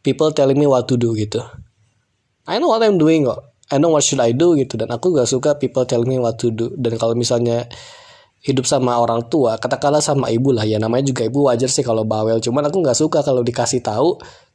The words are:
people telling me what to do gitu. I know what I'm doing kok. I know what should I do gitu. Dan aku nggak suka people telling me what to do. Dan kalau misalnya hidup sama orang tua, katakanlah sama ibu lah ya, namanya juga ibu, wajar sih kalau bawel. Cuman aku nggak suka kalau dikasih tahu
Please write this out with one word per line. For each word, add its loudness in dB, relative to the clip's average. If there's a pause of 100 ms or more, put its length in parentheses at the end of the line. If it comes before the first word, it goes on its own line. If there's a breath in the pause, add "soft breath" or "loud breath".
people 2
telling 2
me 4
what 2
to 0
do 0
gitu. -4 (1040)
I -4
know 2
what 2
I'm 4
doing 4
kok. -6 (160)
I 2
know 2
what 2
should -2
I 2
do 4
gitu. 0
Dan -6
aku -2
nggak 2
suka 0
people -2
telling 0
me -2
what -2
to -2
do. -4
Dan -4
kalau 0
misalnya 0 (800 loud breath)
hidup -2
sama 2
orang 0
tua, 2
katakanlah 0
sama 0
ibu 2
lah 0
ya, 0
namanya 0
juga -4
ibu, 0
wajar 0
sih -2
kalau 0
bawel. -2
Cuman -2
aku 0
nggak 0
suka 0
kalau 0
dikasih -2
tahu -2 (360 loud breath)